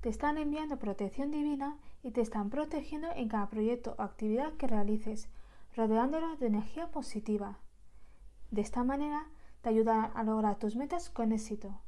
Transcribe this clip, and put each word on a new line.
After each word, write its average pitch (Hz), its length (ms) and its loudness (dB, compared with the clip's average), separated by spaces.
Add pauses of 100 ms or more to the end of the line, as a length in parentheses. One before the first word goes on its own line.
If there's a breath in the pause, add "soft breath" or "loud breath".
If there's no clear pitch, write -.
te 240 80 -2
están 294 300 0
enviando 302 400 -2
protección 208 520 -2
divina 294 460 -2 (260 loud breath)
y 247 100 -6
te 240 100 2
están 214 260 0
protegiendo 302 640 -2
en 226 140 -2
cada 208 220 0
proyecto 226 480 0
o 214 40 -2
actividad 220 520 0
que 277 120 2
realices, 214 600 6 (480 soft breath)
rodeándolo 269 600 2
de 262 100 0
energía 226 440 0
positiva. 214 680 -2 (920 soft breath)
De 208 120 0
esta 247 200 0
manera, 294 440 0 (340 soft breath)
te - 80 -2
ayudarán 220 460 4
a 226 100 -2
lograr 214 340 2
tus 214 160 0
metas 285 360 -2
con 226 220 2
éxito. 208 560 -4